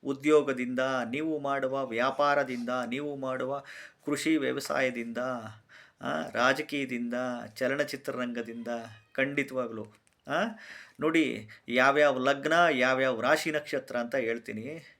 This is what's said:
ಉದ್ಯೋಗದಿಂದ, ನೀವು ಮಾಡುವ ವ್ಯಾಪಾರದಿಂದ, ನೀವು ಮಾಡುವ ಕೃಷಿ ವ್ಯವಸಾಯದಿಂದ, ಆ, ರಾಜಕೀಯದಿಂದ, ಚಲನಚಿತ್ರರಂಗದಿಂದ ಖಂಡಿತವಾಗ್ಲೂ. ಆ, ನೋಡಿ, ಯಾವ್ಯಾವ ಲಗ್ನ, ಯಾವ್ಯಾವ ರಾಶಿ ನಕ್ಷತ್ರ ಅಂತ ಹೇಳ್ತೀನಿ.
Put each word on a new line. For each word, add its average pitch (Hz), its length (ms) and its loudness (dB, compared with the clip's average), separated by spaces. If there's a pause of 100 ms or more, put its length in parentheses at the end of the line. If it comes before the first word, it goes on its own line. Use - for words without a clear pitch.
ಉದ್ಯೋಗದಿಂದ, 135 760 2 (300)
ನೀವು 151 280 -2
ಮಾಡುವ 135 480 0
ವ್ಯಾಪಾರದಿಂದ, 131 800 2 (180)
ನೀವು 143 300 -4
ಮಾಡುವ 131 460 -4 (440)
ಕೃಷಿ 147 300 2
ವ್ಯವಸಾಯದಿಂದ, 127 840 0 (840)
ಆ, 147 300 -4
ರಾಜಕೀಯದಿಂದ, 127 840 0 (400)
ಚಲನಚಿತ್ರರಂಗದಿಂದ 123 1120 -4 (440)
ಖಂಡಿತವಾಗ್ಲೂ. 131 760 -2 (420)
ಆ, 160 160 0 (560)
ನೋಡಿ, 139 480 0 (200)
ಯಾವ್ಯಾವ 135 500 6
ಲಗ್ನ, 139 340 2 (180)
ಯಾವ್ಯಾವ 131 500 2
ರಾಶಿ 156 300 2
ನಕ್ಷತ್ರ 147 460 -4
ಅಂತ 120 180 -4
ಹೇಳ್ತೀನಿ. 120 840 -6